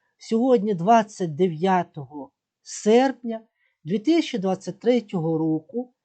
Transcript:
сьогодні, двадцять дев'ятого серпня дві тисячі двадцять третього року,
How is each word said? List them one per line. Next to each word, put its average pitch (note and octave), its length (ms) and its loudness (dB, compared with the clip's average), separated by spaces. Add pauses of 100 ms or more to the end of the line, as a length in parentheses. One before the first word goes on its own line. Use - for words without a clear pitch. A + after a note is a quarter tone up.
(180)
сьогодні, A3+ 560 0
двадцять F#3+ 600 0
дев'ятого D#3+ 960 -2 (320)
серпня A#3 840 0 (380)
дві F3+ 140 -2
тисячі D4+ 400 0
двадцять F#3 420 -4
третього G3+ 580 0
року, D#3+ 560 -4 (100)